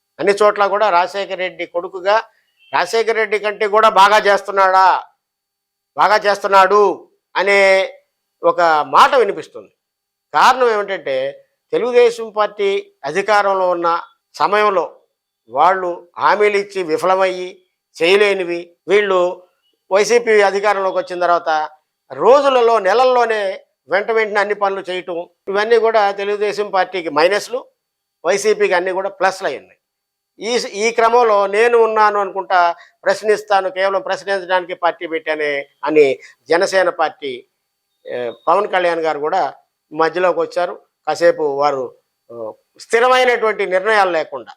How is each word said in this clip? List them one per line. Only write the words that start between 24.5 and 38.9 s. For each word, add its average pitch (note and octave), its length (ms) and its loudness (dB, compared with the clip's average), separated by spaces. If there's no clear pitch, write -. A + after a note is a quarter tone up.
పనులు G3 360 -4
చేయటం, F3 400 -8
ఇవన్నీ G#3+ 320 0
కూడా G#3+ 320 2
తెలుగుదేశం G3+ 580 -4
పార్టీకి F#3 400 -2
మైనస్లు, G3 560 -2
వైసీపీకి G3 480 0
అన్నీ F3+ 180 0
కూడా F#3+ 180 -4
ప్లస్లు F#3 380 -4
అయ్యింది. F#2+ 280 -10
ఈ, A3+ 180 -4
ఈ G#3 340 -4
క్రమంలో A3+ 560 2
"నేను A#3 300 2
ఉన్నాను G#3+ 420 2
అనుకుంటా, F3+ 560 0
ప్రశ్నిస్తాను, G3 640 0
కేవలం F#3+ 320 -2
ప్రశ్నించడానికి F#3 720 -4
పార్టీ E3+ 340 -4
పెట్టానే" D3+ 600 -4
అని C#3+ 360 2
జనసేన F#3 400 2
పార్టీ, D3 560 -6
ఏ, B2 240 -8
పవన్ G3 200 0
కళ్యాణ్ F3 320 -2